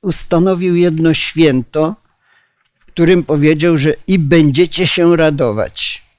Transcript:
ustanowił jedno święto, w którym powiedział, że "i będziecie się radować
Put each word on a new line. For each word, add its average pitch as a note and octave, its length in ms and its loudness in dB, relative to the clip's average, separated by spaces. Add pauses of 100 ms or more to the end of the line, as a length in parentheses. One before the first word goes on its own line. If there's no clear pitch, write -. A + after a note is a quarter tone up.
ustanowił F3+ 720 -2
jedno E3 380 0
święto, D#3 800 -2 (840)
w - 60 -20
którym E3+ 380 0
powiedział, D#3 540 0
że D3 160 0 (140)
"i F#3+ 120 0
będziecie D#3+ 680 2
się E3+ 300 2
radować C#3 880 -4 (160)